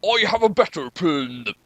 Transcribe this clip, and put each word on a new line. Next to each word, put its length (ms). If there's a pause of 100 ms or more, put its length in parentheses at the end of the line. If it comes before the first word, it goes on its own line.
I 240
have 160
a 60
better 400
plan. 560 (200)